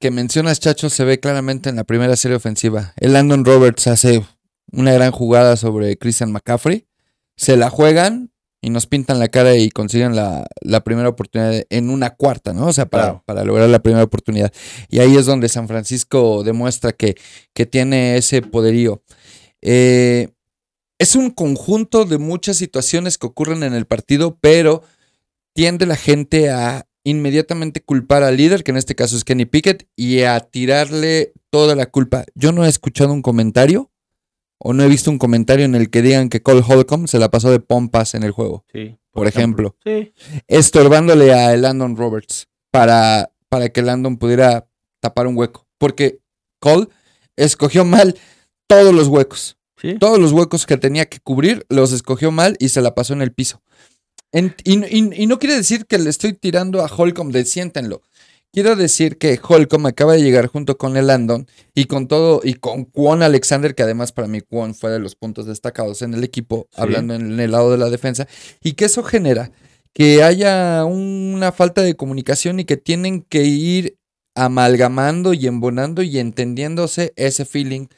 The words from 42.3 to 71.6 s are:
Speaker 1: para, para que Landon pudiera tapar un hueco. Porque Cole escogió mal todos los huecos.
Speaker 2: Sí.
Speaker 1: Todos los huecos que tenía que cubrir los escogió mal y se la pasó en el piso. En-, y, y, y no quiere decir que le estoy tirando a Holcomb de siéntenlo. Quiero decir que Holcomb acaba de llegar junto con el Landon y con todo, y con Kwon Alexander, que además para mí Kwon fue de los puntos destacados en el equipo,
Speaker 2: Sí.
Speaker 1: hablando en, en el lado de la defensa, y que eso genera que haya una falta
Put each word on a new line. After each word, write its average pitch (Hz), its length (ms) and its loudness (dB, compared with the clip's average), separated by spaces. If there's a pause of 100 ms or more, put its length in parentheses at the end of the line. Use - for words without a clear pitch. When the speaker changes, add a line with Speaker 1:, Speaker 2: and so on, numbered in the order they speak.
Speaker 1:
para, 113 600 4 (180)
para 123 200 -2
que 120 140 -2
Landon 123 340 -2
pudiera 120 500 2 (340)
tapar 123 260 -2
un 123 100 -4
hueco. 120 300 -6 (120)
Porque 135 420 -2 (380)
Cole 170 300 2 (480)
escogió 147 480 2
mal 185 320 4 (500)
todos 196 280 8
los 151 140 4
huecos. 139 500 -2 (220)
Speaker 2:
Sí. 180 200 -8
Speaker 1:
Todos 214 180 4
los 160 140 4
huecos 170 320 0
que 135 140 0
tenía 143 280 -2
que - 140 -14
cubrir 160 480 -2
los 131 240 2
escogió 131 380 -4
mal 170 280 0
y 131 120 -2
se 135 100 0
la 123 140 0
pasó 123 180 -4
en 143 80 -4
el 127 120 -4
piso. - 300 -10 (720)
En-, 175 220 -2 (100)
y, 196 220 2
y, 208 360 -2
y 214 40 0
no 233 120 0
quiere 285 160 -2
decir 226 320 -2
que 214 120 0
le 160 100 -2
estoy 208 240 -4
tirando 185 500 -4
a 156 40 -4
Holcomb 170 440 -2
de 123 140 0
siéntenlo. 143 560 -8 (520)
Quiero 208 220 0
decir 160 440 0
que 135 240 0
Holcomb 156 440 4
acaba 147 280 2
de 160 80 4
llegar 123 240 4
junto 143 320 -6
con 131 180 -4
el 135 120 2
Landon 120 380 0 (280)
y 135 100 0
con 135 240 -6
todo, 160 340 2
y 127 120 -4
con 123 320 -10
Kwon 151 360 0
Alexander, 143 520 0
que 131 80 -2
además 117 300 -4
para 110 160 -8
mí 107 120 -8
Kwon 113 340 -8
fue 113 160 -8
de 113 80 -4
los 98 160 -12
puntos 107 300 -14
destacados 110 560 -10
en 120 140 -8
el 117 100 -4
equipo, 117 480 -8
Speaker 2:
Sí. - 80 -12
Speaker 1:
hablando 113 340 -4
en, 113 180 -8
en 117 80 -4
el 113 100 -2
lado 120 200 2
de 123 60 2
la 120 140 -2
defensa, 131 360 -6 (360)
y 160 100 -4
que 208 140 -2
eso 233 160 -2
genera 135 500 -2 (400)
que 151 300 4
haya 180 640 2
una 190 640 -4
falta 180 300 0